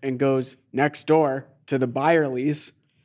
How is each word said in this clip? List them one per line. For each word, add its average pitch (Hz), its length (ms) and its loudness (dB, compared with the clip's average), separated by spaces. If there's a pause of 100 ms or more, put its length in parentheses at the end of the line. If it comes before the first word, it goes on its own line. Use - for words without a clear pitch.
and 131 160 -4
goes 135 400 0 (140)
next 143 340 0
door 147 400 2 (220)
to 139 100 -2
the 127 100 0
Byerly's 139 840 0 (320)